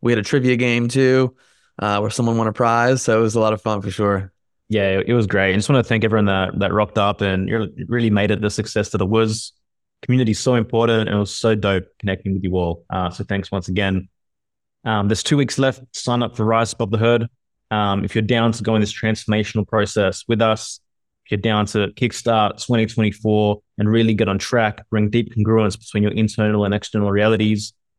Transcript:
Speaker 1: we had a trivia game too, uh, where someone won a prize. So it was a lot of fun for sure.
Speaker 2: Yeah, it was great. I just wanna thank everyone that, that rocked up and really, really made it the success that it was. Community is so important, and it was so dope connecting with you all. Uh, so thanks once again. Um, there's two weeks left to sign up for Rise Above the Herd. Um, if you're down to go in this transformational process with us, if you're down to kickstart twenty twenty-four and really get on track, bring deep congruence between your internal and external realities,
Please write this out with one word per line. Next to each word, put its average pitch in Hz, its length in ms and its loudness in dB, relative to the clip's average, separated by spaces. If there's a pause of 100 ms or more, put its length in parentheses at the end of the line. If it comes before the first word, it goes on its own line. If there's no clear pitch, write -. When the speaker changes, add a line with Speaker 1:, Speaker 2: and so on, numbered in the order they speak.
Speaker 1:
we 120 100 2
had 113 80 2
a 107 40 -2
trivia 127 340 2
game 120 300 0
too, 131 480 2 (440)
uh, 104 200 0
where 110 120 -2
someone 117 260 0
won 113 100 2
a 107 60 -2
prize. 120 480 2
So 113 160 2
it 110 40 4
was 110 140 0
a 117 40 2
lot 110 140 2
of 104 80 -4
fun 107 200 -4
for 101 80 -8
sure. 98 420 -2 (380)
Speaker 2:
Yeah, 98 360 0
it 117 80 0
was 117 140 4
great. 95 260 2
I - 20 0
just 101 140 0
wanna 135 140 4
thank 107 200 0
everyone 107 220 2
that, 95 340 0
that 98 120 0
rocked 104 280 0
up 101 220 0
and 95 280 -2
really, 110 240 -4 (140)
really 117 220 0
made 104 220 2
it 101 100 -2
the 104 80 0
success 104 400 -4
that 101 120 -2
it 95 80 0
was. 110 440 -2 (500)
Community 123 280 2
is 104 80 -2
so 127 160 2
important, 113 540 2
and 101 60 -2
it 104 40 2
was 104 120 -2
so 113 220 0
dope 98 300 0 (160)
connecting 95 340 -4
with 95 100 -4
you 90 120 -2
all. 85 340 -2
Uh, 92 220 -4
so - 120 -10
thanks 98 280 -6
once 98 160 -6
again. 95 420 -2 (720)
Um, 104 240 0
there's 107 140 0
two - 160 0
weeks 135 220 0
left 135 220 0
to - 180 -18
sign 123 240 -2
up - 120 -8
for 107 80 -2
Rise 113 300 0
Above 110 160 -4
the 110 80 -2
Herd. 117 300 2 (420)
Um, 101 340 0
if - 120 -6
you're 110 80 0
down 117 300 2
to 113 100 -10
go 113 100 0
in 110 80 2
this 104 100 -2
transformational 107 760 -2
process 101 600 0
with 113 140 0
us, 110 380 -2 (460)
if - 60 -16
you're 104 80 0
down 104 280 0
to 104 220 -2
kickstart 113 760 0
twenty 113 220 2
twenty-four 107 760 0 (160)
and 107 100 0
really 113 280 2
get 104 120 0
on 98 120 0
track, 113 500 -2
bring 107 220 0
deep 117 240 -2
congruence 107 420 2
between - 240 -4
your 104 120 2
internal 107 520 0
and 98 80 0
external 104 380 -2
realities, 107 600 2 (260)